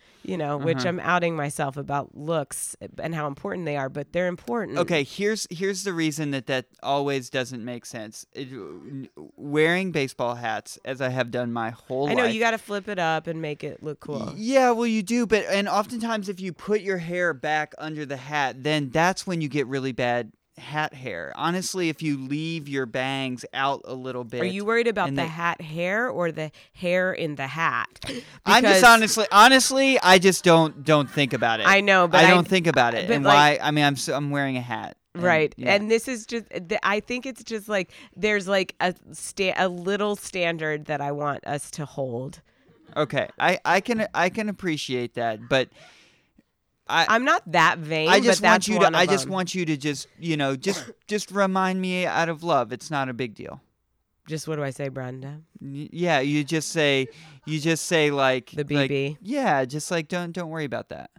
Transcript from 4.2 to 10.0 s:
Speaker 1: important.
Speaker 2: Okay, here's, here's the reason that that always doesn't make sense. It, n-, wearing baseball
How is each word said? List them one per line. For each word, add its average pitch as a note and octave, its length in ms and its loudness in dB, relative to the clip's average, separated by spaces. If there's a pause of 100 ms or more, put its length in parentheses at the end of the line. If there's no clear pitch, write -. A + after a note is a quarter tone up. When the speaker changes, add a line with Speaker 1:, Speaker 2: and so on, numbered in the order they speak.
Speaker 1:
important. F3+ 520 -6
Speaker 2:
Okay, E3+ 240 0
here's, G3+ 480 -4
here's F#3+ 320 -4
the G3 100 -4
reason D#3 380 -2
that C3+ 160 -6
that B2+ 180 -2 (160)
always C#3 480 -2
doesn't B2+ 340 -6
make A#2+ 220 -12
sense. A2 480 -14
It, C3+ 180 -12
n-, G2+ 580 -14 (260)
wearing E3 560 0
baseball C3 440 -4